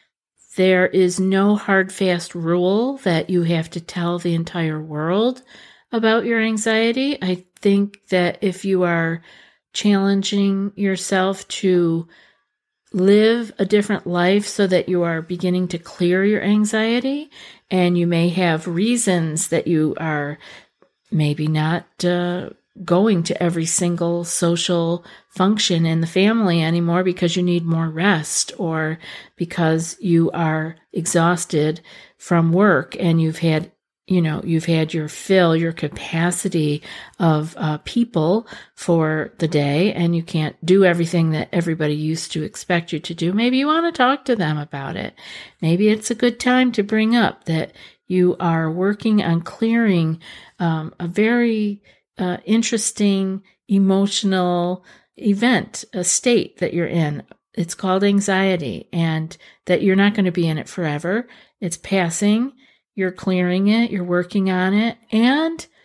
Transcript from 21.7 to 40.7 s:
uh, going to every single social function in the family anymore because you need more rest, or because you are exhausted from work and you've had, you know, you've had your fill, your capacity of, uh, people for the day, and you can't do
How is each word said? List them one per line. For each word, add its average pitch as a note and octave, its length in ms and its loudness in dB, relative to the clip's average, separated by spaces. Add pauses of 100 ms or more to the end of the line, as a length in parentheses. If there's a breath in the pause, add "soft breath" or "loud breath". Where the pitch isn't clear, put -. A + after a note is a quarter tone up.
uh, F3 460 -2 (340)
going F#3 380 2
to - 180 -4
every E3+ 260 -2
single E3+ 580 -2
social E3+ 800 -2 (240 loud breath)
function F#3 580 0
in E3 140 0
the E3 80 -2
family F#3+ 520 2
anymore E3+ 440 0
because F3+ 320 0
you F3+ 60 0
need F3 220 0
more E3 240 0
rest, D#3+ 680 -2
or D#3+ 400 -4 (380 loud breath)
because E3 640 -2
you E3+ 320 4
are D#3+ 420 -2 (180)
exhausted E3 880 0 (380 loud breath)
from E3 340 2
work F3 460 2
and E3 240 2
you've D#3+ 160 -2
had, D#3+ 320 0 (380)
you F#3 120 2
know, D#3 240 -2
you've E3 200 0
had D#3+ 280 0
your D#3 140 -4
fill, F3 480 2
your E3 180 0
capacity E3 1120 -2 (380 loud breath)
of, D#3+ 360 2
uh, D3+ 280 -4
people A3 640 0 (260 loud breath)
for D#3 640 0
the E3+ 80 0
day, D3+ 460 0
and E3+ 240 0
you E3 80 -2
can't D#3 320 -4 (100)
do F#3+ 180 6